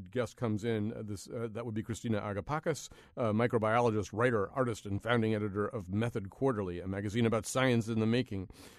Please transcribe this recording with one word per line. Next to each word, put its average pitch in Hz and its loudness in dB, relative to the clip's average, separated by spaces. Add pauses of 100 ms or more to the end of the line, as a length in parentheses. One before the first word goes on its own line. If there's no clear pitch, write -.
(100)
guest 120 -2
comes 107 -2
in. 110 0
Uh, 120 -8
this, 101 -10
uh, 117 -6
that 113 -8
would 113 -6
be 110 -2
Christina 110 -2
Agapakis, 107 -4 (280)
uh, 117 2
microbiologist, 110 2
writer, 110 2
artist, 120 -2
and 101 -2
founding 113 2
editor 104 0
of 98 -6
Method 104 -2
Quarterly, 104 -2
a 92 -6
magazine 101 0
about 110 2
science 123 4
in 113 0
the 110 4
making. 110 0 (300)